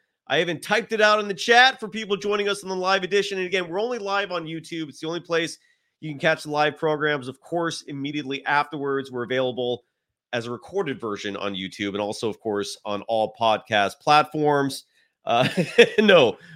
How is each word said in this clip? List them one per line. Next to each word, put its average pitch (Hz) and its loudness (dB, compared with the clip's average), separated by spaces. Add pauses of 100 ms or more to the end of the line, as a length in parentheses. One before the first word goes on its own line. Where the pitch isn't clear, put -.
(280)
I 147 2
even 165 -2
typed 214 -2
it 214 0
out 214 6
in 208 -4
the 196 -6
chat 247 6
for 214 -10
people 202 -4
joining 202 -2
us 202 -4
in 185 -10
the 190 -4
live 185 0
edition. 196 0
And 185 -2
again, 180 -2
we're 180 -4
only 240 -4
live 196 -4
on 170 -4
YouTube. 160 -10
It's - -20
the 156 -10
only 170 -4
place 165 -4 (400)
you 156 -10
can 143 -10
catch 160 0
the 151 -12
live 147 0
programs. 147 0
Of 131 -12
course, 165 -6
immediately 139 -8
afterwards, 139 -2
we're 123 -6
available 123 -2 (500)
as 120 -4
a 120 -8
recorded 139 -6
version 101 -6
on 101 -4
YouTube 95 -6
and 101 -4
also, 107 -4
of 104 -6
course, 101 -4 (100)
on 101 -4
all 110 -2
podcast 107 2
platforms. 147 2 (400)
Uh, 117 2 (280)
<laughs> - 6
no, 175 6 (160)